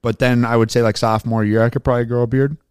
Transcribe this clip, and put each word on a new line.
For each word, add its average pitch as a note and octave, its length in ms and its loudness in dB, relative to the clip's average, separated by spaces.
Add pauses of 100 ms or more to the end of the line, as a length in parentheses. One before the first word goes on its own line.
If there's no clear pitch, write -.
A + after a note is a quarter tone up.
But A2+ 160 -4
then B2 260 2
I A#2 100 -2
would A2+ 160 2
say, A#2+ 120 0
like, A2 160 0
sophomore A2+ 480 -2
year, A2 160 2
I A#2 80 2
could C3+ 120 -6
probably A#2+ 220 0
grow A#2+ 200 -2
a - 20 -4
beard. C3+ 320 -2 (120)